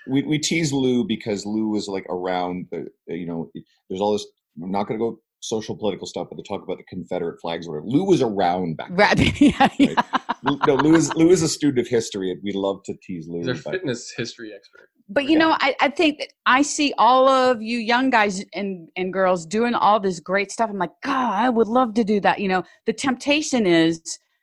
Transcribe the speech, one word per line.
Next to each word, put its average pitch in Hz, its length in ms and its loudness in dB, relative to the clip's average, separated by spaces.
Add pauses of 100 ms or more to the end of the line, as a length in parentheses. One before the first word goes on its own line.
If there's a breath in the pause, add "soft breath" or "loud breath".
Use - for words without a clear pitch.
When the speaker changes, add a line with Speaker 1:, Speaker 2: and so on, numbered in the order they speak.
Speaker 1:
we, 135 160 0
we 151 160 -2
tease 160 340 0
Lou 127 320 2
because 104 400 -4
Lou 107 260 -2
was, 101 180 -2
like, 95 200 -6
around 90 600 -4
the, 82 160 -8 (220)
you 85 180 -8
know, 82 240 -8 (380)
there's 92 120 -8
all 104 120 2
this, 104 140 -2 (360)
I'm 92 80 -10
not 101 160 -2
gonna 110 140 -6
go 113 200 -4 (220)
social 110 340 -8
political 95 300 -6
stuff, 87 240 -10
but 76 60 -12
they 85 60 -14
talk 95 200 -10
about - 160 -10
the - 60 -20
Confederate 87 560 -8
flags 85 260 -8
or 85 60 -10
whatever. 76 160 -10
Lou 147 160 0
was 175 180 4
around 92 540 0
back - 120 -12
then, 180 80 -6
Speaker 2:
Right, - 440 2
<laughs> - 0 -
yeah, 285 200 6
Speaker 1:
right? 269 180 4
Speaker 2:
yeah. - 240 4 (420)
Speaker 1:
Lou, 143 220 -2
no, 143 100 4
Lou 151 180 6
is, 160 200 4
Lou 165 160 6
is 180 120 6
a 160 60 2
student 139 320 2
of 110 80 -6
history, 101 420 -2
and 90 120 -6
we 98 100 -6
love 98 320 -2
to - 180 -10
tease 82 260 -12
Lou, 85 100 -8
Speaker 3:
He's 87 100 -4
a 143 160 -6
Speaker 1:
but - 80 -6
Speaker 3:
fitness 151 440 -6
history 113 380 -10
expert. - 340 -20 (200)
Speaker 2:
But, 233 160 0
you 269 80 0
Speaker 1:
Yeah. 311 60 4
Speaker 2:
know, 320 200 2
I, 277 220 0
I 285 100 4
think 302 300 0
that - 80 -10 (180)
I 247 160 6
see 294 340 0
all 262 320 6
of 254 320 4
you 226 180 -4
young 240 320 0
guys 208 320 2 (120)
and, 185 420 -6
and 185 160 -4
girls 185 320 2
doing 226 300 0
all 208 260 4
this 190 200 -4
great 196 320 -2
stuff. 226 180 -2
I'm 202 80 -8
like, 175 140 -4 (100)
"God, 254 320 -2
I 233 160 2
would 226 180 2
love 233 260 2
to 226 100 2
do 202 160 2
that." 185 200 2
You 202 80 -2
know, 185 140 0 (240 soft breath)
the 226 60 0
temptation 262 760 0
is 165 340 4 (420)